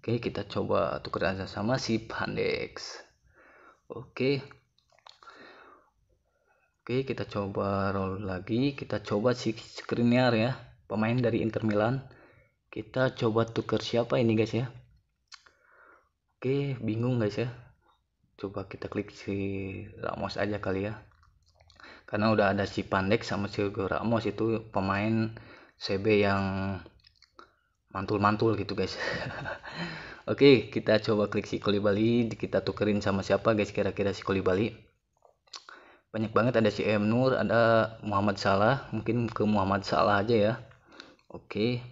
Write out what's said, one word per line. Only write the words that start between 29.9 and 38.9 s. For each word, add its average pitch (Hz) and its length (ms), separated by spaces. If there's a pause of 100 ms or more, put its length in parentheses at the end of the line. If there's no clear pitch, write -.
Oke, 123 400
kita 110 320
coba 104 320
klik 104 160
si - 80
Koulibaly, 107 720
kita 98 320
tukerin 104 400
sama 98 240
siapa, 104 320
guys, 101 160
kira-kira 98 400
si - 80
Koulibaly? 95 560 (1400)
Banyak 110 240
banget, 117 240
ada 107 80
si - 160
M 104 240
Nur, 127 240
ada 113 720
Muhammad 101 320
Salah, 104 560